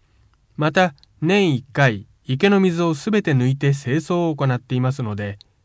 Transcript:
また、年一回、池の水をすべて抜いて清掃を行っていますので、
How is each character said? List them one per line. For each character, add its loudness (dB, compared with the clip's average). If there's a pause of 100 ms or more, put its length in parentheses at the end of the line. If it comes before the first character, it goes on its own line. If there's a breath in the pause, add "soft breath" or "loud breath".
(560)
ま -2
た、 2 (260)
年 2
一 -4
回、 0 (180)
池 0
の 4
水 2
を 0
す -6
べ 2
て 0
抜 2
い 0
て 0
清 -2
掃 -2
を -2
行 -2
っ 0
て -8
い 0
ま 0
す -8
の -6
で、 -8 (260)